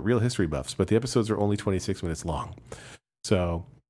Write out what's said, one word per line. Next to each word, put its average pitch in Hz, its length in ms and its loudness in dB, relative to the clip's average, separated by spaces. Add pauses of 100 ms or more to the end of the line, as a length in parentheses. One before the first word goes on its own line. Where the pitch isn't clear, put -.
real 117 160 4
history 113 260 2
buffs, 71 280 -4
but 92 120 2
the 107 80 2
episodes 117 340 2
are 107 100 0
only 104 180 2
twenty-six 98 440 -2
minutes 82 240 -4
long." 85 300 -4 (680)
So, 87 420 0 (240)